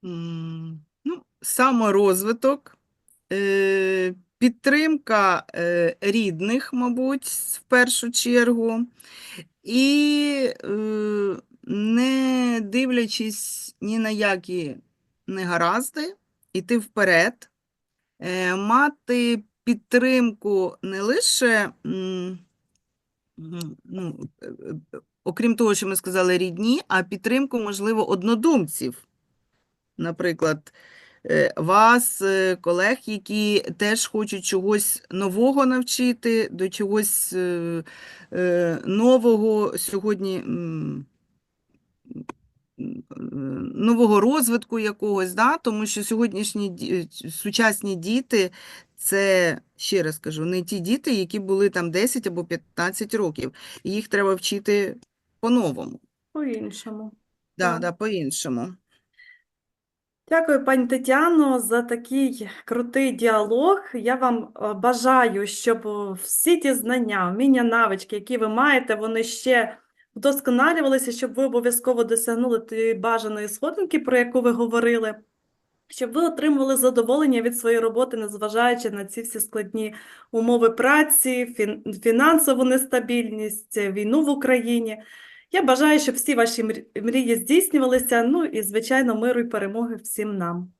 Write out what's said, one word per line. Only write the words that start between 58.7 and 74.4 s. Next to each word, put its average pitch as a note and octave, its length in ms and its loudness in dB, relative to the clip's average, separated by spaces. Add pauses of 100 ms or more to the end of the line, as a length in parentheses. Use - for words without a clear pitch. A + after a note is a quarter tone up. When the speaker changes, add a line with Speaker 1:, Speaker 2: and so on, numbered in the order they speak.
Speaker 2:
Дякую, D#4 360 2
пані C4 220 2
Тетяно, C4+ 720 2
за A3+ 220 0
такий A#3+ 680 -4 (160)
крутий A#3+ 460 0
діалог. A3+ 680 2 (140)
Я A#3+ 220 -2
вам, B3 340 -2 (120)
е, G#3+ 120 -4
бажаю, A#3 760 2
щоб, A3+ 400 -2
е, G#3 260 -6 (100)
всі - 340 2
ті C#4 160 0
знання, G#3+ 580 -2
вміння, B3+ 320 4
навички, A3+ 520 0
які G#3 220 -6
ви A3 120 0
маєте, B3+ 460 2
вони A3+ 280 -4
ще A#3+ 540 0 (380)
вдосконалювалися, C4+ 960 2
щоб B3+ 220 -6
ви B3+ 100 0
обов'язково A#3+ 600 0
досягнули A#3 560 2
тієї A3+ 340 0
бажаної G#3+ 540 -2
сходинки, D#4+ 520 -2
про B3+ 180 2
яку A#3+ 240 2